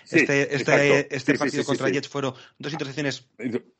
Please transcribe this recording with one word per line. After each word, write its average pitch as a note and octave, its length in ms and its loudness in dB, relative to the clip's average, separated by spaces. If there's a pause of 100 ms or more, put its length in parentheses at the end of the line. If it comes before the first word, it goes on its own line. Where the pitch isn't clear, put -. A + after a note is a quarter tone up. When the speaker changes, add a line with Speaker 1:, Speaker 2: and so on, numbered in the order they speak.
Speaker 1:
Sí, - 160 2
Speaker 2:
Este, C#3 220 4 (140)
este, - 20 -
Speaker 1:
exacto. C#3+ 360 4 (220)
Speaker 2:
este C3+ 40 -4
Speaker 1:
Sí, C#3+ 120 -2
sí, C3 80 2
Speaker 2:
partido C#3 120 -2
Speaker 1:
sí, C#3 100 -4
sí, - 40 -4
Speaker 2:
contra C3+ 220 -2
Speaker 1:
sí. C3 60 0
Speaker 2:
Jets C3+ 160 -4
fueron C3+ 240 -4 (260)
dos D3+ 140 -8
intercepciones C#3+ 540 -6 (120)
Speaker 1:
Eh A#2+ 240 -6 (160)